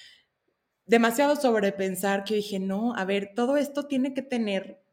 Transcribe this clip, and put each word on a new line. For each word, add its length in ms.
demasiado 520
sobrepensar, 880
que 100
dije, 240
"No, 360
a 100
ver, 300
todo 220
esto 300
tiene 260
que 80
tener 600